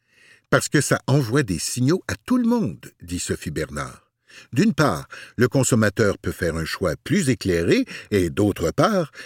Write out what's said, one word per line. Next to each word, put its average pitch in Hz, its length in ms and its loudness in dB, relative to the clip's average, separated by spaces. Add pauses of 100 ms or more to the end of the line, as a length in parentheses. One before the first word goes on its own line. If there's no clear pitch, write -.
(480)
parce - 220 0
que - 100 2
ça - 260 0
envoie 131 360 2
des 92 160 -2
signaux 131 500 0
à - 60 -4
tout - 240 0
le 233 100 0
monde, 185 420 -2 (120)
dit 90 160 -8
Sophie - 320 -6
Bernard. 71 600 -8 (440)
D'une 185 180 4
part, 101 340 0 (300)
le 120 120 4
consommateur 110 680 2
peut 90 160 -6
faire 80 240 -2
un 80 80 -2
choix 78 320 -4
plus 160 320 -2
éclairé 104 560 0 (260)
et 92 200 2
d'autre 87 400 0
part, 180 420 0 (140)